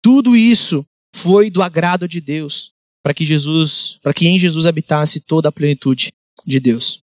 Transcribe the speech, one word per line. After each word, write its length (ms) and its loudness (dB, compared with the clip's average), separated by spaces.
Tudo 320 4
isso 500 2
foi 360 2
do 120 -2
agrado 460 -2
de 120 -8
Deus, 520 -10
pra 100 -2
que 100 -4
Jesus, 760 -2
pra 100 -2
que 140 0
em 120 2
Jesus 280 0
habitasse 540 -2
toda 280 -2
a 40 -2
plenitude 560 -2
de 140 -2
Deus. 480 -2